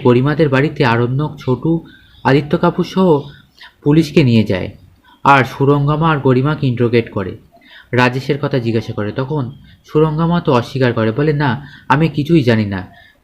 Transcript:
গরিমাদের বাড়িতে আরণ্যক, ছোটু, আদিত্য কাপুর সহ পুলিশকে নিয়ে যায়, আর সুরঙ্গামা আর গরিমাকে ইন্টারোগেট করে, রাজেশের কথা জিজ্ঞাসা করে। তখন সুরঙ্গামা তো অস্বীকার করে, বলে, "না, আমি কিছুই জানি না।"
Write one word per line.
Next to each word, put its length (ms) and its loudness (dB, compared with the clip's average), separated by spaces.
গরিমাদের 440 2
বাড়িতে 360 0
আরণ্যক, 540 -2
ছোটু, 420 -2
আদিত্য 340 0
কাপুর 260 0
সহ 360 2
পুলিশকে 420 2
নিয়ে 200 4
যায়, 240 -4
আর 200 4
সুরঙ্গামা 680 0
আর 80 0
গরিমাকে 480 0
ইন্টারোগেট 440 0
করে, 260 -8
রাজেশের 500 0
কথা 160 -2
জিজ্ঞাসা 340 -4
করে। 200 -6
তখন 380 -6
সুরঙ্গামা 560 0
তো 120 0
অস্বীকার 400 0
করে, 200 0
বলে, 200 0
"না, 340 -2
আমি 200 2
কিছুই 340 0
জানি 220 2
না।" 220 -6